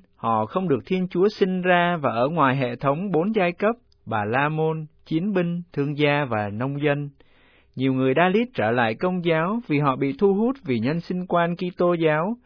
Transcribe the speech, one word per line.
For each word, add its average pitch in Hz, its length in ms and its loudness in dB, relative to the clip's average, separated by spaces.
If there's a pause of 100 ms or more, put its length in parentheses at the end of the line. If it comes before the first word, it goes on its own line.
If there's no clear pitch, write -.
(160)
họ 110 300 0
không 185 220 -4
được 131 180 2
Thiên 185 220 -2
Chúa 185 200 2
sinh 185 340 -2
ra 175 340 2
và 139 140 0
ở 117 180 2
ngoài 143 280 2
hệ 123 200 -2
thống 156 340 -2
bốn 180 240 2
giai 180 180 2
cấp, 214 240 0 (300)
Bà 107 180 -2
La 131 240 0
Môn, 160 380 -2 (200)
chiến 175 260 -2
binh, 175 300 -2 (100)
thương 143 260 -2
gia 147 260 2
và 107 280 -2
nông 139 300 -4
dân. 143 280 0 (640)
Nhiều 131 160 2
người 131 240 2
Dalit 185 380 2
trở 107 160 0
lại 117 240 0
Công 185 300 -2
giáo 170 440 0
vì 147 100 2
họ 139 180 0
bị 139 220 -2
thu 196 160 4
hút 233 300 0
vì 127 140 0
nhân 143 220 -2
sinh 180 260 -6
quan 170 300 0
Kitô 180 360 0
giáo. 165 540 0